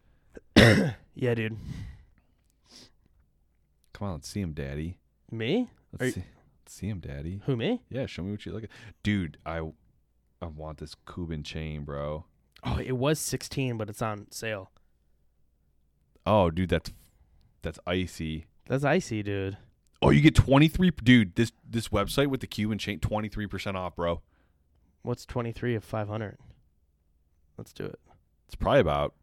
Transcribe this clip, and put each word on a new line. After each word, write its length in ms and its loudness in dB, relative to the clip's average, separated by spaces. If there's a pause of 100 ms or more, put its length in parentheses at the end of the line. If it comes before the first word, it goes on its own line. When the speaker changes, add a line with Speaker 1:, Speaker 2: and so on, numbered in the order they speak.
(560)
Speaker 1:
<coughs> 380 8 (260)
Yeah, 140 0
dude. 220 -2 (2250)
Speaker 2:
Come 160 -6
on, 60 -4
let's 140 -12
see 120 -6
him, 120 -4
daddy. 460 -6 (320)
Speaker 1:
Me? 380 -2 (240)
Speaker 2:
Let's 100 -8
Speaker 1:
Are 40 0
you 60 0
Speaker 2:
see, 120 -8 (400)
let's 100 -20
see 140 -8
him, 120 -6
daddy. 460 -10
Speaker 1:
Who, 100 0
me? 340 -2
Speaker 2:
Yeah, 160 -6
show 160 -10
me 80 -6
what 160 -8
you 60 -8
look 120 -8
at. 60 -14 (320)
Dude, 420 0
I, 180 -4 (800)
I 60 -8
want 320 -12
this 160 -14 (180)
Cuban 300 -6
chain, 420 -8
bro. 400 -8 (400)
Speaker 1:
Oh, 140 -2
it 180 -6
was 220 0
sixteen, 600 -6
but 100 -6
it's 140 -10
on 280 -6
sale. 400 -8 (1600)
Speaker 2:
Oh, 240 6
dude, 180 0
that's, 240 0 (680)
that's 240 -8
icy. 600 -4 (200)
Speaker 1:
That's 180 -2
icy, 380 0
dude. 340 -4 (460)
Speaker 2:
Oh, 80 6
you 100 8
get 160 8
twenty-three, 540 8 (120)
dude, 320 8
this, 160 2 (180)
this 200 -4
website 400 2
with 120 -2
the 60 -8
Cuban 320 -2
chain, 220 -6
twenty-three 460 -4
percent 300 -6
off, 200 -6
bro. 260 0 (800)
Speaker 1:
What's 240 -6
twenty-three 480 -4
of 100 -4
five 240 -6
hundred? 280 -8 (1200)
Let's 160 -14
do 120 -10
it. 140 -12 (480)
Speaker 2:
It's 80 -16
probably 260 4
about, 420 0